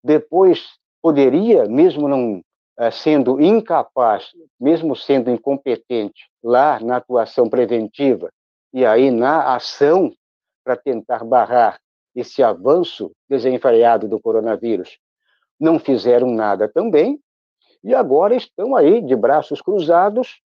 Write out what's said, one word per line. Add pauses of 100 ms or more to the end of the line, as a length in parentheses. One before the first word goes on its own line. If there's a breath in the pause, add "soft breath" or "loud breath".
Depois (260)
poderia,
mesmo
não, (360)
eh,
sendo
incapaz, (300)
mesmo
sendo
incompetente (120)
lá
na
atuação
preventiva (420)
e
aí
na
ação (500)
pra
tentar
barrar (340)
esse
avanço (180)
desenfreado
do
coronavírus, (600)
não
fizeram
nada
também, (680)
e
agora
estão
aí
de
braços
cruzados (120)